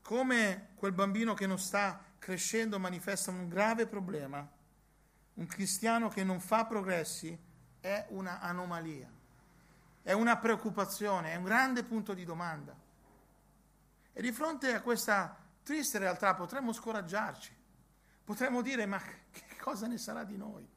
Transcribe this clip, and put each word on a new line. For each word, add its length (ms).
Come 720
quel 180
bambino 420
che 120
non 120
sta 440
crescendo 600
manifesta 520
un 180
grave 380
problema, 600
un 120
cristiano 640
che 160
non 160
fa 260
progressi 720
è 300
una 300
anomalia, 720
è 100
una 240
preoccupazione, 960
è 40
un 80
grande 400
punto 280
di 120
domanda. 520
E 80
di 120
fronte 420
a 80
questa 520
triste 360
realtà 360
potremmo 380
scoraggiarci, 840
potremmo 360
dire: 240
"Ma 160
che 580
cosa 280
ne 100
sarà 280
di 120
noi?" 400